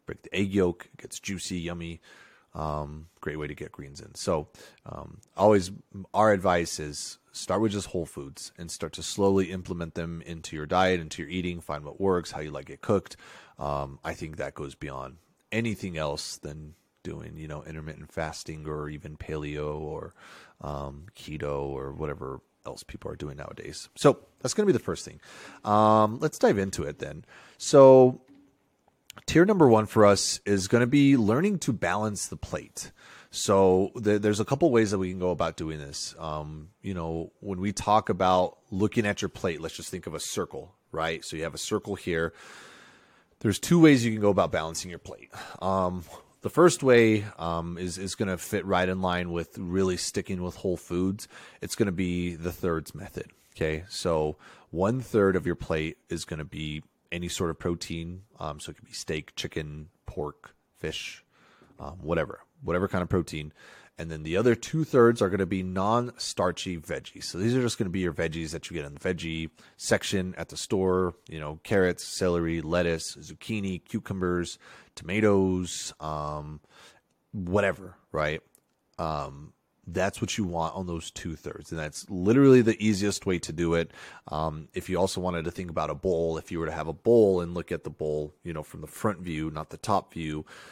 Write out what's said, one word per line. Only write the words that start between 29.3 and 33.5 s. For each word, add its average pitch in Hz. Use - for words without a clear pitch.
number 185
one 110
for 107
us -
is 98
gonna 120
be 139
learning 135
to -
balance 101
the 90
plate. -
So 95